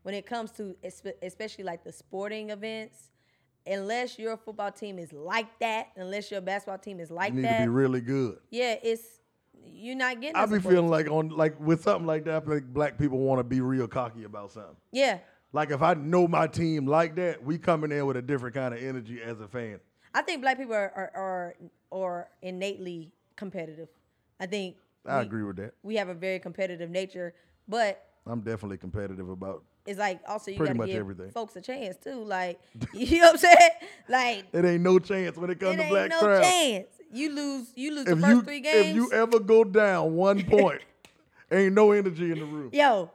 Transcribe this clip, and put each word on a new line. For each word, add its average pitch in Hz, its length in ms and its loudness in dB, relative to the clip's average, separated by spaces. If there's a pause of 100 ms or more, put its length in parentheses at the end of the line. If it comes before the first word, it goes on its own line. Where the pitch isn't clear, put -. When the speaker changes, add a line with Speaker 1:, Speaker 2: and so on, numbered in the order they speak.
Speaker 1:
when 196 120 -10
it 202 120 -12
comes 226 260 -8
to 196 320 -12
espe-, 180 380 -14
especially, 196 420 -12
like, 170 200 -10
the 170 80 -16
sporting 208 580 -10
events, 220 600 -12 (560)
unless 214 520 -6
your 220 180 -6
football 208 360 -10
team 202 260 -14
is 165 140 -14
like 190 480 -6
that, 226 360 -4
unless 196 340 -10
your 202 100 -6
basketball 190 380 -6
team 190 220 -14
is 165 100 -14
like 170 220 -4
Speaker 2:
You 127 80 -4
need 127 40 0
Speaker 1:
that, 226 160 2
Speaker 2:
to - 40 2
be 117 40 2
really 127 320 2
good. 123 380 -4 (120)
Speaker 1:
yeah, 233 320 -2
it's, 226 380 -6 (440)
you're 202 320 -14
not 254 240 -4
getting 294 160 -8
Speaker 2:
I 196 100 2
Speaker 1:
the 214 100 0
Speaker 2:
be - 20 -
Speaker 1:
support. 185 160 4
Speaker 2:
feeling 170 160 4
like 156 180 0
on, 156 220 0
like, 156 300 0
with 160 220 2
something 185 240 0
like 156 180 -2
that, 160 180 -2
I 156 40 -18
think 151 200 -2
black 131 320 -2
people 135 200 0
wanna 131 260 2
be 131 160 -2
real 127 280 0
cocky 117 360 -8
about 104 280 -14
something. 98 240 -20 (160)
Speaker 1:
Yeah. 247 280 0 (320)
Speaker 2:
Like, 147 180 -2
if 139 100 -2
I 165 140 4
know 165 340 2
my 160 200 2
team 156 380 -2
like 156 280 2
that, 165 280 -4
we 143 160 -4
coming 156 340 -2
in 143 140 -2
with 131 100 -2
a 123 60 -6
different 123 340 -4
kind 127 180 -4
of 117 80 -12
energy 123 400 -10
as 113 180 -10
a 110 80 -14
fan. 110 300 -10 (340)
Speaker 1:
I - 100 -2
think 320 200 -8
black 262 160 0
people 247 160 -8
are, 202 200 -4
are, 190 200 -10
are, 185 400 -6 (380)
are 180 360 -8 (140)
innately 185 680 -10 (240)
competitive. 165 520 -14 (520)
I 190 60 -8
think 185 300 -8 (300)
Speaker 2:
I 135 140 -2
Speaker 1:
we, 117 60 -4
Speaker 2:
agree 107 180 -8
with 98 120 -10
that. 98 260 -12
Speaker 1:
we 214 140 -8
have 196 120 -4
a 180 60 -12
very 185 260 -6
competitive 175 500 -10
nature, 180 440 -8 (340)
but 208 360 -2 (220)
Speaker 2:
I'm 117 140 -6
definitely 104 380 -8
competitive 95 500 -10
about 92 360 -12 (220)
Speaker 1:
it's 202 120 -10
like, 196 280 -4
also, 208 240 -10
you 196 60 -12
Speaker 2:
pretty 190 140 -2
Speaker 1:
gotta - 80 -4
Speaker 2:
much - 100 -4
Speaker 1:
give 190 120 -6
Speaker 2:
everything. 95 300 -12
Speaker 1:
folks 214 260 -12
a 180 40 -16
chance, 240 380 -12
too. 262 260 -12
Like, 185 340 -6 (140)
<laughs> 110 100 -14
Speaker 2:
<laughs> 123 120 -10
Speaker 1:
you 247 240 0
know 339 80 10
what 330 80 12
I'm 320 40 -2
saying? 349 320 10 (380)
Like, 240 440 0
Speaker 2:
It 170 120 4
ain't 175 180 4
no 185 160 6
chance 180 380 -2
when 175 140 -6
it 180 100 -6
comes 185 140 0
Speaker 1:
it - 20 0
Speaker 2:
to 180 60 0
Speaker 1:
ain't - 80 0
Speaker 2:
black 196 200 2
Speaker 1:
no 330 100 2
Speaker 2:
crowd. 311 220 6
Speaker 1:
chance. 320 440 4 (260)
You 285 180 -6
lose, 277 460 -6
you 285 180 -8
lose 285 120 -6
the 180 60 4
Speaker 2:
If 160 80 4
Speaker 1:
first 185 140 6
Speaker 2:
you, 240 80 6
Speaker 1:
three 240 220 -8
Speaker 2:
if 208 320 4
you 226 140 2
Speaker 1:
games. - 20 -2
Speaker 2:
ever 226 280 4
go 220 220 6
down 190 540 2
one 196 260 4
Speaker 1:
<laughs> 175 40 -8
Speaker 2:
point, 180 340 6 (720)
ain't 190 220 4
no 208 180 8
energy 175 400 0
in 156 60 -4
the 156 80 -8
room. 147 260 -10
Speaker 1:
Yo, 233 420 4